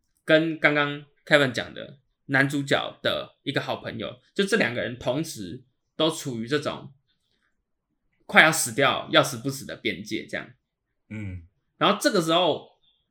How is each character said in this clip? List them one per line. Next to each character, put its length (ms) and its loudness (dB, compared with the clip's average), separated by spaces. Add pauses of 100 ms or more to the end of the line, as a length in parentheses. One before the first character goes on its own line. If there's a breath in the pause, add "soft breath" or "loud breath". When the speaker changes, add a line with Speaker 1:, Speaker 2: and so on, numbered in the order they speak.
(240)
Speaker 1:
跟 340 4
刚 160 4
刚 300 -2 (220)
Kevin 260 4
讲 220 -8
的 240 -14 (280)
男 220 2
主 140 -4
角 400 -2
的 400 -4
一 100 -8
个 80 -4
好 160 -4
朋 220 -10
友， 200 -10 (160)
就 80 0
这 140 0
两 160 0
个 80 -6
人 180 -6
同 240 -2
时 420 -12 (320)
都 140 2
处 300 -6
于 80 -8
这 100 0
种 360 -8 (1300)
快 180 8
要 80 8
死 220 -2
掉、 400 0
要 100 8
死 140 -4
不 140 -6
死 160 -10
的 100 -10
边 260 -6
界 240 -8
这 120 -8
样。 100 -10 (600)
Speaker 2:
嗯。 360 -10 (300)
Speaker 1:
然 160 4
后 80 -4
这 100 2
个 120 2
时 100 0
候， 380 0 (400)